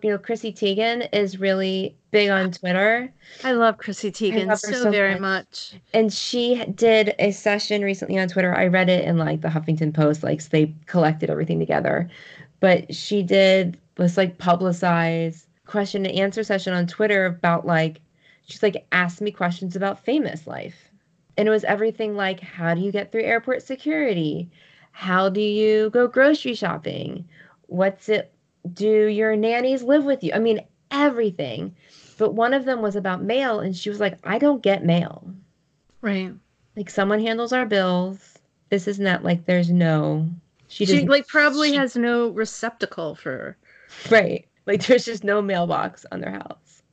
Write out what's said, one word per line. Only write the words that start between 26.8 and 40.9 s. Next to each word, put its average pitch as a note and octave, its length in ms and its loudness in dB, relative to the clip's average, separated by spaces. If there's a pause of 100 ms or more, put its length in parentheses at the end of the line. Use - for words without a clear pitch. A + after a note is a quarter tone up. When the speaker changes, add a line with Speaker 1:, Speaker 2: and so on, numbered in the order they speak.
Speaker 1:
What's F#3+ 420 -2
it, G#3+ 240 -2 (400)
do G#3+ 340 2
your G#3+ 280 0
nannies A#3+ 480 0
live C#4 220 4
with C#4 180 0
you?" - 100 -2
I - 60 0
mean, A3 220 2 (320)
everything. G3+ 800 -2 (440)
But G#3+ 160 0
one A#3 200 2
of C4+ 100 0
them B3+ 160 -2
was G#3 140 -2
about F#3 300 -4
mail, A#3+ 340 0
and F#3 180 -4
she G#3 140 -8
was G#3 80 -6
like, G3 240 -2
"I G3+ 160 -2
don't C#4+ 240 2
get G3 240 2
mail." E3+ 420 0 (720)
Speaker 2:
Right. F#3+ 320 -4 (440)
Speaker 1:
Like, G#3 140 -10
someone G3+ 300 0
handles A3+ 320 -2
our B3+ 140 0
bills. F#3 720 -2 (320)
This G3 160 0
is G3+ 140 -4
not, F#3+ 240 0
like, F3 220 0
there's F3+ 240 2
no, D#3+ 580 2 (400)
she - 180 -4
Speaker 2:
She, G3 60 4